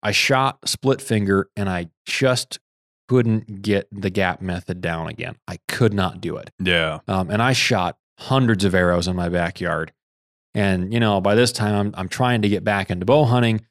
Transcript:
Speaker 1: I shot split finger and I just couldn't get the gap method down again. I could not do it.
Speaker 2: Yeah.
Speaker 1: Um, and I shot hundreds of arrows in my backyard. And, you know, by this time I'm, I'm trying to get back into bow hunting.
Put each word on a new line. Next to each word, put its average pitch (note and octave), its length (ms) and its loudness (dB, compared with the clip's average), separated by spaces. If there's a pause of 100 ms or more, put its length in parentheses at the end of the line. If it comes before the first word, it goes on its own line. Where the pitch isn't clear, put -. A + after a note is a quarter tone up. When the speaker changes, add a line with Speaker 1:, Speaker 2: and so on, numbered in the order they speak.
Speaker 1:
I G#2+ 100 -2
shot C3+ 580 0
split C3+ 320 0
finger G2 560 2
and G2+ 120 -2
I F2 200 -4 (160)
just - 540 0 (480)
couldn't A2 540 0
get G2+ 300 0
the G2+ 180 -4
gap F#2 320 0
method F2+ 400 -6
down E2 260 -4
again. - 280 -10 (120)
I F2+ 100 -10 (100)
could A2 260 2
not F#2 280 -2
do D#2 160 -6
it. - 220 -16
Speaker 2:
Yeah. E2 480 0
Speaker 1:
Um, F#2+ 220 -2
and G#2 120 0
I B2+ 120 2
shot F#2 440 0 (220)
hundreds A#2 440 2
of F#2+ 100 2
arrows F2 340 2
in F#2 80 -2
my F2 140 -4
backyard. E2+ 640 -4 (600)
And, G2 400 0
you A#2 60 0
know, G#2 220 2
by G2+ 140 2
this A#2 160 4
time G#2 240 -2 (120)
I'm, G#2 100 -8
I'm F#2+ 120 -8
trying B2 340 0
to G#2 60 2
get G2+ 140 -2
back G2+ 260 -2
into F2+ 160 -4
bow C#3 200 6
hunting. A#2 460 2